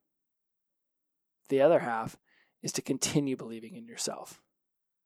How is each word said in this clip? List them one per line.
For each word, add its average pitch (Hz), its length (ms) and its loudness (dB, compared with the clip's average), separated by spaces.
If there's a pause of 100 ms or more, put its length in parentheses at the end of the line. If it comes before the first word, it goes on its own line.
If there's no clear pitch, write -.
(1500)
The 135 120 4
other 151 180 8
half 117 380 -4 (440)
is 127 120 -6
to - 80 -4
continue 135 560 0
believing 113 380 -12
in 117 120 -16
yourself. - 540 -10 (640)